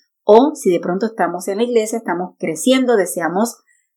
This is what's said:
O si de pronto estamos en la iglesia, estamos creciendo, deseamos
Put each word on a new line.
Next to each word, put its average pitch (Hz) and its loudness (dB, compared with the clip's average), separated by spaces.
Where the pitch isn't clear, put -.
O 247 6
si - -2
de 170 2
pronto 185 -4
estamos 185 -4
en 196 -4
la 233 -2
iglesia, 226 0
estamos 180 -6
creciendo, 240 0
deseamos 180 -2